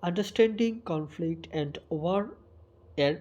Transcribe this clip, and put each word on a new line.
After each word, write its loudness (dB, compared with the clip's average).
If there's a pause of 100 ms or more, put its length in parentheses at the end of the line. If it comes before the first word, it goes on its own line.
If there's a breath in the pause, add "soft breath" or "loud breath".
আন্ডারস্ট্যান্ডিং 2
কনফ্লিক্ট -4
অ্যান্ড -4 (120)
ওয়ার 0 (760)
এর 4